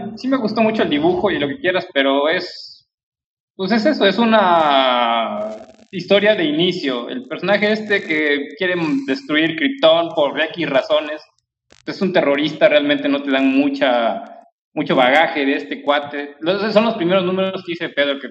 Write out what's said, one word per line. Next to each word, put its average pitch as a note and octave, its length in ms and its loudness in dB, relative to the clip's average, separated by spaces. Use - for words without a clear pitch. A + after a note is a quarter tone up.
sí B3+ 120 -8
me C4+ 80 0
gustó A3 240 -2
mucho G#3+ 220 2
el E3+ 80 0
dibujo F3 400 2
y D#3 80 -2
lo C#3+ 100 -2
que C3+ 100 -6
quieras, F3+ 360 -2
pero C#3 340 2
es, - 580 -6
pues F#3+ 160 -2
es A3+ 140 2
eso, D4+ 180 2
es G3 140 2
una C3 1400 2
historia G3+ 440 2
de F#3 100 0
inicio. D3+ 640 -2
El B2 140 -10
personaje G3 500 -2
este G#3 320 -2
que D#3 440 -2
quieren E3 480 -2
destruir D#3 500 -2
Krypton D#3+ 580 2
por C#3 240 0
X D#3 300 -4
razones, D3+ 540 -2
es - 160 -6
un F#3 100 -2
terrorista, D#3 560 2
realmente C#3+ 400 2
no C#3 140 0
te C#3 80 -6
dan C3+ 180 2
mucha, C3+ 760 2
mucho D3+ 200 -2
bagaje C#3+ 520 4
de C#3+ 100 0
este C#3 260 -8
cuate. C#3+ 580 -4
Los, G3 300 -2
son G#3 140 4
los A3 120 -2
primeros F3+ 280 0
números F#3+ 400 -2
que E3+ 80 -8
dice E3 160 -8
Pedro C#3 320 -2
que, B2 100 -12